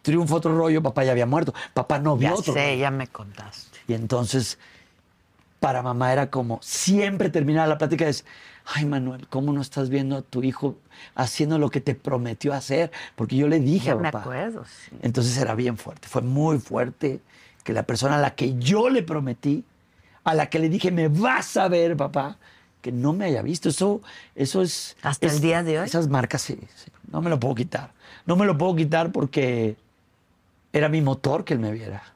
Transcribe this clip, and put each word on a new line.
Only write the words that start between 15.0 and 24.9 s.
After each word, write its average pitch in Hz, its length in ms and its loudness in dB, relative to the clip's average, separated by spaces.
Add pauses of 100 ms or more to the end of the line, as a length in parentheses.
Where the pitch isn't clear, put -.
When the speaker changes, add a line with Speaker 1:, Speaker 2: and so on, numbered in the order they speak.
Speaker 1:
Entonces 120 360 0
era 113 180 0
bien 120 220 -2
fuerte, - 300 -16
fue 127 140 -2
muy 143 380 2
fuerte 127 600 -4 (440)
que - 100 -6
la 113 80 0
persona 131 360 0
a - 20 4
la 139 160 0
que 131 240 0
yo 208 320 4
le 254 100 2
prometí, 147 600 -2 (600)
a 160 120 2
la 147 160 2
que 160 80 0
le 160 100 2
dije, 180 220 0
"Me 170 160 2
vas 240 500 2
a 190 100 4
ver, 170 300 2
papá", 143 400 -2 (460)
que 123 80 -6
no 123 220 2
me 196 120 -2
haya 135 160 0
visto. 160 280 -2
Eso, 202 320 0 (340)
eso 143 260 0
es, - 400 -4